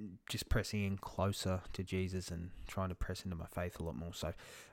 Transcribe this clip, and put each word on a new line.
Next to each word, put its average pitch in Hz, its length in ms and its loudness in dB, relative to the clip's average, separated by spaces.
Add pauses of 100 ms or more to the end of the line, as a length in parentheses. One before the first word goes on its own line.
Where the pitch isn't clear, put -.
(280)
just - 220 -2
pressing 104 340 4
in 98 140 2
closer 95 640 2 (100)
to 95 120 -2
Jesus 92 460 2
and 85 200 -2 (180)
trying 95 220 0
to 87 60 0
press - 280 -2
into 90 140 -2
my 82 80 -4
faith 87 340 -2
a - 40 -2
lot 82 120 0
more. 85 180 -4
So - 200 -2 (400)